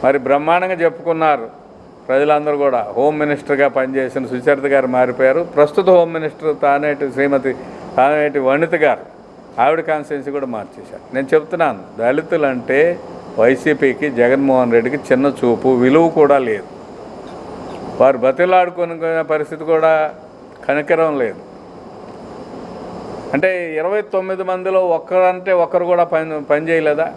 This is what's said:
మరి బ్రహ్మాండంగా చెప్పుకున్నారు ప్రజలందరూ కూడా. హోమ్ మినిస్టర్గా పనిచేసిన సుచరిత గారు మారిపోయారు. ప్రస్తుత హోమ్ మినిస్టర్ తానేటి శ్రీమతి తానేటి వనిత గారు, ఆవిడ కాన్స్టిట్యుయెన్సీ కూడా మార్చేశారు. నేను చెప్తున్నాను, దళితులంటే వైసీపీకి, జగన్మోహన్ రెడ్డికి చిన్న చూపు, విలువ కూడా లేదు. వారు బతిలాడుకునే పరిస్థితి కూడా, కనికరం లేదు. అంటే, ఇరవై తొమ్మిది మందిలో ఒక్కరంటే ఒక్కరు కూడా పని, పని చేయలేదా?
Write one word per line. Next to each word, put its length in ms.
మరి 140
బ్రహ్మాండంగా 560
చెప్పుకున్నారు 760
ప్రజలందరూ 500
కూడా. 300
హోమ్ 220
మినిస్టర్గా 480
పనిచేసిన 580
సుచరిత 400
గారు 220
మారిపోయారు. 680
ప్రస్తుత 340
హోమ్ 240
మినిస్టర్ 480
తానేటి 500
శ్రీమతి 440
తానేటి 420
వనిత 360
గారు, 380
ఆవిడ 200
కాన్స్టిట్యుయెన్సీ 500
కూడా 140
మార్చేశారు. 720
నేను 180
చెప్తున్నాను, 460
దళితులంటే 1000
వైసీపీకి, 720
జగన్మోహన్ 600
రెడ్డికి 240
చిన్న 320
చూపు, 420
విలువ 400
కూడా 280
లేదు. 260
వారు 200
బతిలాడుకునే 1040
పరిస్థితి 420
కూడా, 500
కనికరం 500
లేదు. 220
అంటే, 420
ఇరవై 260
తొమ్మిది 420
మందిలో 440
ఒక్కరంటే 640
ఒక్కరు 340
కూడా 180
పని, 400
పని 260
చేయలేదా? 480